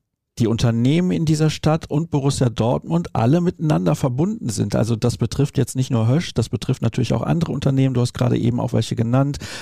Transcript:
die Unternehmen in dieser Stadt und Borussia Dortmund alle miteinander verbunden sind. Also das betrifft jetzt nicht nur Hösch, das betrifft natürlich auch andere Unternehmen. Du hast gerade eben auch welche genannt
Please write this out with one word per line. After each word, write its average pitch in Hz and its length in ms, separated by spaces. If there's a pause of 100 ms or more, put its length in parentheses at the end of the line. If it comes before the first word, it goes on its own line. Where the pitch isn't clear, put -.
(380)
die 117 80
Unternehmen 123 640
in 165 140
dieser 156 240
Stadt 156 420
und 170 200
Borussia 139 400
Dortmund 147 640
alle 131 260
miteinander 165 540
verbunden 151 560
sind. 104 240
Also 117 200
das 120 220
betrifft - 400
jetzt - 180
nicht 131 160
nur 113 160
Hösch, 143 280
das 120 160
betrifft - 320
natürlich 117 320
auch 123 80
andere 160 300
Unternehmen. 135 420
Du 123 80
hast 127 100
gerade 123 240
eben 117 240
auch 117 140
welche 113 200
genannt 127 440 (240)